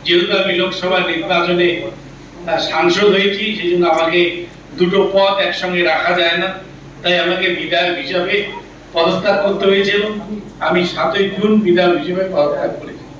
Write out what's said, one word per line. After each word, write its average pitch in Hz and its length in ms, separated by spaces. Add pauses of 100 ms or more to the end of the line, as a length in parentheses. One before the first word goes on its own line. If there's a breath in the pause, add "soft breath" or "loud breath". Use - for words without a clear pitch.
যেহেতু 175 280 (100)
আমি 190 180
লোকসভা 185 380 (140)
নির্বাচনে, 175 560 (140)
আহ, - 760 (100)
সাংসদ 196 460
হয়েছি, 202 280 (120)
সেই 175 160
জন্য 175 120 (100)
আমাকে 165 260 (580)
দুটো 185 200 (160)
পদ 196 200 (120)
একসঙ্গে 180 360 (100)
রাখা 165 280
যায় 170 220
না, 190 60 (540)
তাই 180 220
আমাকে 180 220 (120)
বিধায়ক 170 460
হিসাবে 185 300 (600)
পদত্যাগ 185 500
করতে 196 260
হয়েছিল। 196 320 (640)
আমি 180 140 (140)
সাতই - 320 (100)
জুন 214 160 (140)
বিধায়ক 175 340
হিসেবে 180 220 (120)
পদত্যাগ 147 460
করেছি। - 260 (140)